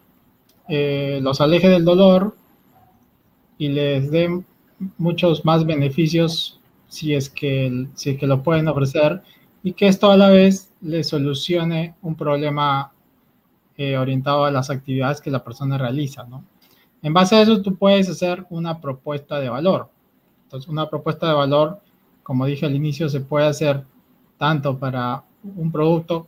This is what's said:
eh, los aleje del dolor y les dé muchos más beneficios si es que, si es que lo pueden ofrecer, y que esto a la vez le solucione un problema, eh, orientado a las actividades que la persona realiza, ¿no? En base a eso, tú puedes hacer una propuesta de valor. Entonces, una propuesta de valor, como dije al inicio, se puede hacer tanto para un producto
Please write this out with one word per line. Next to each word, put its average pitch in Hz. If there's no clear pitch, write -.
eh, 143
los 135
aleje 160
del 175
dolor 185
y 147
les 143
dé 175
muchos 170
más 160
beneficios 156
si 151
es 135
que, 135
si -
es 135
que 143
lo 135
pueden 160
ofrecer, 151
y 180
que 202
esto 196
a 196
la 196
vez 190
le 160
solucione 160
un 165
problema, 147
eh, 139
orientado 135
a 143
las 143
actividades 135
que 151
la 131
persona 135
realiza, 131
¿no? 127
En 151
base 190
a 214
eso, 214
tú 196
puedes 196
hacer 180
una 165
propuesta 143
de 131
valor. 147
Entonces, 135
una 151
propuesta 156
de 156
valor, 147
como 131
dije 143
al 139
inicio, 151
se 139
puede 147
hacer 143
tanto 143
para 127
un 180
producto 165